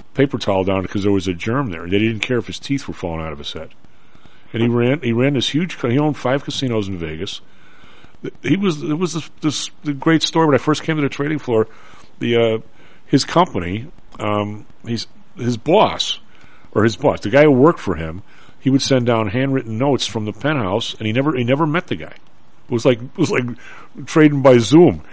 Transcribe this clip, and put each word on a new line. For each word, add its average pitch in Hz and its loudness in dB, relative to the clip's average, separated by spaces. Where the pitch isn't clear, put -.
paper 135 2
towel 95 0
down 95 0
'cause 101 -4
there 101 2
was 98 0
a 90 -2
germ 117 -4
there. 85 -8
They 98 2
didn't 110 0
care 123 -2
if 107 -4
his 92 -10
teeth - -4
were 87 -10
falling 82 -6
out 78 -6
of 71 -10
his 71 -12
head. 80 -12
And 113 0
he 120 4
ran, 120 2
he 117 0
ran 131 4
this 117 0
huge 165 -2
ca-, 120 -2
he 127 4
owned 151 2
five 139 0
casinos 113 -2
in 98 -4
Vegas. 82 -8
Th-, - 0
he 156 2
was, 175 0
it 151 -2
was 165 -2
this, 160 -6
this, - -2
the 147 -2
great 151 4
story 165 2
when 143 6
I 120 4
first - 0
came 160 0
to 151 0
the 135 2
trading 147 -4
floor. 113 2
The, 117 2
uh, 113 4
his 139 2
company, 110 0
um, 104 -2
he's, 113 -4
his 120 -2
boss, - 2
or 107 4
his 113 2
boss, 127 2
the - -6
guy 135 6
who 156 8
worked 139 6
for 87 -2
him, 80 -8
he 131 0
would 135 4
send 127 2
down 113 2
handwritten 123 -2
notes 127 2
from 107 -4
the 107 -4
penthouse, 117 -2
and 110 -6
he 107 0
never, 139 0
he 123 0
never 139 2
met 156 -2
the 101 -2
guy. - -12
It - -16
was 120 0
like, 123 4
it 135 -10
was 160 2
like 123 0
trading 147 6
by 127 10
Zoom. 117 6